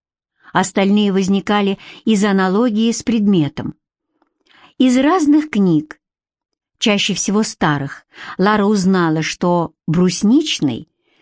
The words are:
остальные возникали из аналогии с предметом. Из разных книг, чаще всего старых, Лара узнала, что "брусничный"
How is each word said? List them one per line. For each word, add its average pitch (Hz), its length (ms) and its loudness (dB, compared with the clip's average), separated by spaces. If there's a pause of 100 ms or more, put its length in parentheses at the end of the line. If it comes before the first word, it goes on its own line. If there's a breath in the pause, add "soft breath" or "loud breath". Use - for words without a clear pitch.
(520 soft breath)
остальные 196 600 0
возникали 196 680 0 (260 loud breath)
из 214 200 2
аналогии 208 680 0
с - 100 -10
предметом. 202 720 0 (1040 soft breath)
Из 254 180 2
разных 302 540 2
книг, 170 500 0 (800)
чаще 202 360 -2
всего 208 280 -2
старых, 147 640 -6 (320 loud breath)
Лара 208 260 0
узнала, 180 580 0
что 175 500 -2 (160)
"брусничный" 180 1000 0 (340)